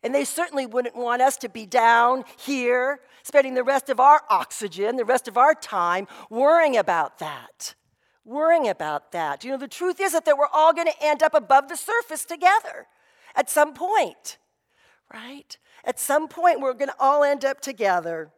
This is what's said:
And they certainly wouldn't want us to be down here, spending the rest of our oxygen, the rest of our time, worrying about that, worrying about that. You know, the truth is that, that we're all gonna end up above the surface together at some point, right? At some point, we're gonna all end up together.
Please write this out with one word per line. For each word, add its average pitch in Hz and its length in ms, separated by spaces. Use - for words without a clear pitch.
And 240 100
they 277 120
certainly 294 400
wouldn't 233 300
want 240 260
us 269 160
to 233 120
be 220 160
down 233 600
here, 254 640
spending 269 300
the 254 100
rest 269 260
of 247 100
our 285 300
oxygen, 202 680
the 233 80
rest 247 220
of 214 100
our 294 180
time, 185 520
worrying 285 460
about 170 440
that, 143 540
worrying 302 440
about 151 460
that. 156 300
You 247 80
know, 269 60
the 254 100
truth 359 320
is 381 120
that, 320 140
that 294 120
we're 285 140
all 311 220
gonna 330 260
end 302 240
up 311 100
above 269 360
the 339 80
surface 440 480
together 359 600
at - 160
some 294 240
point, 330 640
right? 247 440
At 247 160
some 302 280
point, 330 340
we're 262 120
gonna 269 260
all 285 240
end 285 220
up 269 160
together. 175 760